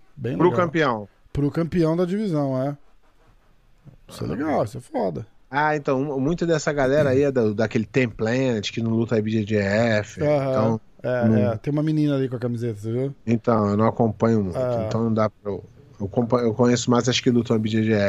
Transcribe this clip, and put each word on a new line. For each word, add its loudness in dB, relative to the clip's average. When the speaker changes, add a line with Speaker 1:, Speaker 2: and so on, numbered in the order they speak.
Speaker 1:
Bem -6
Speaker 2:
Pro 4
Speaker 1:
legal. 2
Speaker 2:
campeão. 0
Speaker 1:
Pro -2
campeão 0
da 0
divisão, -2
é. -4
Isso -12
é -4
Speaker 2:
Ah. -6
Speaker 1:
legal, -2
isso -8
é -12
foda. -6
Speaker 2:
Ah, 0
então, -2
mu-, -4
muito 0
dessa 0
galera 2
aí 4
é 2
da, 2
daquele 0
Ten 0
Planet, -2
que -6
não -2
luta 0
a 2
B -4
J 0
J 0
F. 0
Speaker 1:
Aham. 2
Speaker 2:
Então, 0
Speaker 1:
É, 0
Speaker 2:
não 4
Speaker 1:
é, -4
tem -6
uma 0
menina 2
ali 0
com -6
a -8
camiseta, -4
você -6
viu? -4
Speaker 2:
Então, 2
eu 2
não 4
acompanho 2
muito, -4
Speaker 1:
Ah. 0
Speaker 2:
então -2
não 0
dá 2
pra -10
eu, -8
eu -4
acompanho, 0
eu 2
conheço 2
mais 4
as 0
que 2
lutam 2
a 0
B -2
J 0
J 2